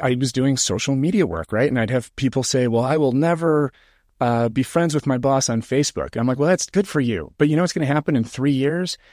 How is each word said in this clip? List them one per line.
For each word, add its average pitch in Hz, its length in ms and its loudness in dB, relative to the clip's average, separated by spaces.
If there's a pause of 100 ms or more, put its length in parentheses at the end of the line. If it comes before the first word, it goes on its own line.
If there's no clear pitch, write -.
I 127 180 0
was 131 140 -2
doing 131 240 2
social 123 400 -2
media 170 300 2
work, 82 260 -6
right? 120 160 2
And 127 100 -2
I'd 110 120 0
have 123 260 -4
people 131 260 0
say, 127 240 0
"Well, 117 180 2
I 139 120 0
will 143 160 2
never, 156 600 2 (480)
uh, 120 280 2
be 123 160 0
friends 170 300 0
with 147 120 -2
my 135 100 0
boss 135 320 0
on 113 140 -2
Facebook." 131 500 -2
And - 80 -8
I'm 120 60 0
like, 127 140 -2
"Well, 147 80 2
that's 180 200 0
good 196 200 -2
for 151 120 0
you. 110 380 -2
But 147 100 4
you 151 80 2
know 170 60 2
what's 180 100 0
gonna 160 140 -2
happen 147 300 0
in 113 80 2
three 135 260 -2
years? 151 480 -2 (140)